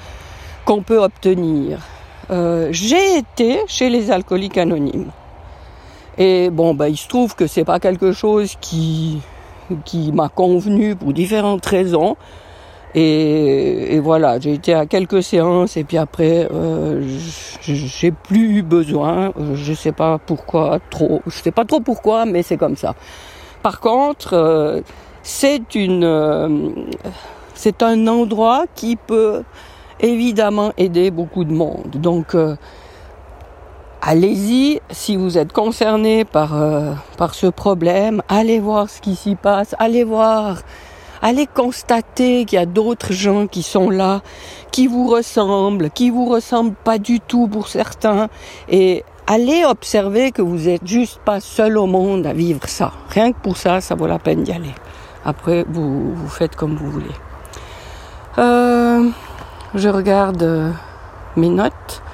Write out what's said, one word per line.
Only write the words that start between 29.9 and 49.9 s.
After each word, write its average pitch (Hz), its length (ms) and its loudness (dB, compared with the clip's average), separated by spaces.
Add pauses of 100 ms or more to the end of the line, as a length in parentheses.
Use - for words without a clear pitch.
évidemment 214 760 2
aider 180 340 2
beaucoup 170 340 -4
de 156 80 -2
monde. 156 420 -2
Donc, 170 400 0
euh, 156 220 2 (1400)
allez-y, 202 800 2 (100)
si 202 240 -4
vous 185 240 0
êtes 156 140 2
concerné 220 720 2
par, 151 360 0
euh, 151 320 0 (240)
par 165 180 -2
ce - 120 0
problème, 190 840 2
allez 226 300 2
voir 208 320 0
ce - 100 -20
qui 196 140 -4
s'y 202 220 -4
passe, 202 420 0
allez 233 240 2
voir, 220 600 0 (580)
allez 254 260 2
constater 247 1000 0
qu'il 196 120 0
y 175 40 4
a 170 40 0
d'autres 214 460 -2
gens 202 340 2
qui 185 160 -6
sont 185 280 2
là, 190 320 0 (500)
qui 254 160 4
vous 247 180 0
ressemblent, 202 840 2
qui 247 200 0
vous 240 160 0
ressemblent 233 560 0
pas 226 160 0
du 220 220 0
tout 240 260 2
pour 208 220 -4
certains, 214 600 0 (400)
et 190 360 2 (240)
allez 254 360 4
observer 226 680 0